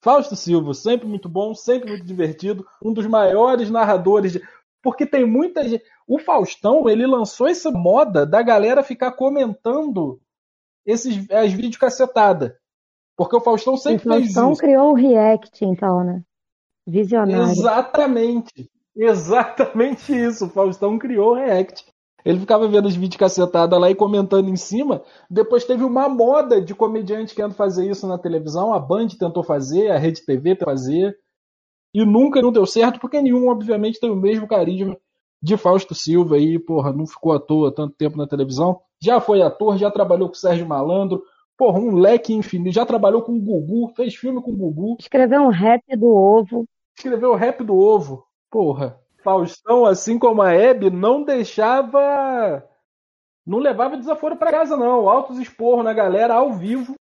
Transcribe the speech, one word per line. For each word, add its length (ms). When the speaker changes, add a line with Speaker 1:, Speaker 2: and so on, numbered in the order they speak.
Speaker 1:
Fausto 320
Silva, 380
sempre 340
muito 220
bom, 260
sempre 340
muito 160
divertido, 600
um 80
dos 160
maiores 600
narradores 640
de, 80
porque 220
tem 200
muita 420
gente, 160
o 140
Faustão, 720
ele 160
lançou 420
essa 240
moda 540
da 160
galera 420
ficar 300
comentando 1040
esses, 460
as 220
videocacetadas. 1000
Porque 200
o 60
Faustão 340
sempre 320
Speaker 2:
O 60
Faustão 320
Speaker 1:
fez 80
isso. 80
Speaker 2:
criou 300
o 40
react, 720
então, 400
né? 180
Visionário. 640
Speaker 1:
Exatamente. 1200
Exatamente 1200
isso. 280
O 40
Faustão 480
criou 340
o 20
react. 520
Ele 160
ficava 260
vendo 200
os 100
vídeos 240
cacetadas 580
lá 140
e 40
comentando 540
em 60
cima. 480
Depois 360
teve 180
uma 240
moda 540
de 120
comediante 640
querendo 200
fazer 340
isso 180
na 100
televisão. 560
A 60
Band 280
tentou 240
fazer, 480
a 60
Rede 280
T 120
V 180
tentou 180
fazer. 440
E 120
nunca 360
não 120
deu 120
certo, 360
porque 200
nenhum, 280
obviamente, 500
tem 100
o 60
mesmo 320
carisma 500
de 140
Fausto 360
Silva. 440
E, 200
porra, 360
não 120
ficou 280
à 60
toa 360
tanto 200
tempo 220
na 80
televisão. 540
Já 180
foi 220
ator, 360
já 140
trabalhou 380
com 60
o 20
Sérgio 280
Malandro. 560
Porra, 200
um 180
leque 380
infinito. 400
Já 120
trabalhou 360
com 120
o 80
Gugu, 520
fez 220
filme 260
com 100
o 40
Gugu. 420
Speaker 2:
Escreveu 440
um 80
rap 340
do 100
Ovo. 560
Speaker 1:
Escreveu 340
o 40
rap 300
do 120
Ovo. 460
Porra. 480
Faustão, 640
assim 320
como 240
a 120
Hebe, 360
não 360
deixava, 1400
não 140
levava 380
desaforo 400
pra 140
casa, 260
não. 320
Altos 300
esporros 440
na 80
galera, 440
ao 180
vivo. 420